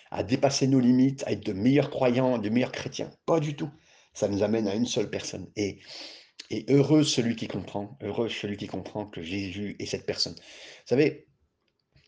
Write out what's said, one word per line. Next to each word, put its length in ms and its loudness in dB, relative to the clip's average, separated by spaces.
à 140 -4
dépasser 440 0
nos 120 6
limites, 480 4
à 60 0
être 120 -8
de 80 -4
meilleurs 380 4
croyants, 480 2
de 100 -4
meilleurs 220 0
chrétiens. 400 -8
Pas 120 4
du 160 -4
tout. 160 -8
Ça 140 -2
nous 140 0
amène 260 2
à 60 0
une 140 0
seule 220 -2
personne. 360 -8
Et, 240 -2
et 200 -6
heureux 340 6
celui 320 2
qui 120 -6
comprend, 540 -8
heureux 260 -2
celui 300 -6
qui 80 -8
comprend 400 -8
que 160 -12
Jésus 560 -6
est 80 -8
cette 220 -6
personne. 260 -4
Vous 600 -12
savez, 340 2